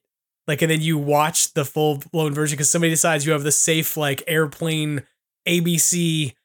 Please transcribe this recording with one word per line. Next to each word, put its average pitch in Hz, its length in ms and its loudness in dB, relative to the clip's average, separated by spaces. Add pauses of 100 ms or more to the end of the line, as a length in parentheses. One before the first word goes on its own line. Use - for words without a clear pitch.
(480)
like, 151 140 -2
and 160 100 2
then 160 100 2
you 156 160 2
watch 147 560 0
the 151 120 0
full-blown 151 680 -2
version 151 240 -2
'cause 143 140 0
somebody 170 180 2
decides 160 360 0
you 156 80 2
have 147 100 -2
the 147 80 0
safe, 160 460 0
like, 139 300 -2
airplane 156 760 -2 (420)
A 175 140 2
B 170 180 0
C, 160 680 0